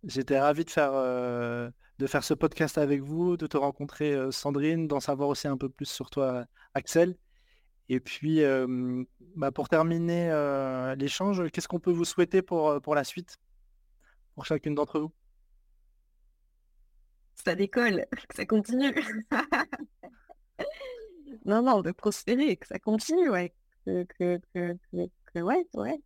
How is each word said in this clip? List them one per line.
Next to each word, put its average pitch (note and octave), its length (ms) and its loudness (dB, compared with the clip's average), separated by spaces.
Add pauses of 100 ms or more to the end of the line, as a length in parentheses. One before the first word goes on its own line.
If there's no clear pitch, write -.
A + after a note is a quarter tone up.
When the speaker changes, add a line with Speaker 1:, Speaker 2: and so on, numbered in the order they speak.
Speaker 1:
j'étais C3+ 340 0
ravi D3 260 4
de - 60 -12
faire, D3 240 2
euh, A#2+ 760 -2 (280)
de C3+ 80 -2
faire C#3 180 -2
ce D#3+ 100 2
podcast D#3 440 0
avec C#3+ 220 2
vous, E3 360 -2
de D#3+ 100 -4
te D3+ 100 -2
rencontrer, C#3+ 560 -2
euh, C3+ 180 -2
Sandrine, D3+ 580 -2
d'en C#3+ 120 0
savoir C#3+ 280 -2
aussi C#3+ 200 -2
un C#3 80 -2
peu C3+ 120 -4
plus C#3 180 -10
sur - 240 -10
toi, B2+ 340 -2 (300)
Axel. E3+ 420 2 (720)
Et B2+ 120 2
puis, D#3 420 2
euh, B2+ 600 2 (320)
bah, C#3+ 160 0
pour - 160 -4
terminer, E3+ 600 2
euh, C3+ 640 0
l'échange, E3+ 560 -2
qu'est-ce - 180 -6
qu'on F3 120 -4
peut F3+ 120 2
vous E3+ 120 2
souhaiter F3+ 380 2
pour, D#3+ 280 2
euh, D3 100 2
pour D3 140 0
la C#3+ 100 4
suite, - 320 -12 (1000)
pour C#3 100 -14
chacune D3+ 300 -2
d'entre D3 260 0
vous ? D#3+ 120 -4 (2250)
Speaker 2:
Ça F3 100 2
décolle, G3 580 0
<laughs> - 160 -14
que - 60 -18
ça - 120 -6
continue. B3 480 2 (360)
<laughs> - 720 -2 (1400)
Non, G#3+ 180 2
non, A#3+ 200 4
de E3 80 -2
prospérer, A3+ 680 0
que - 100 -20
ça - 120 -8
continue, D4+ 500 2
ouais. F3+ 240 0 (320)
Que, F3+ 200 -2
que, F3+ 360 -2 (140)
que, F3 180 -4 (180)
que, F3+ 180 -4 (260)
que, E3+ 60 -4
ouais, C4+ 340 0
ouais. B3 320 -4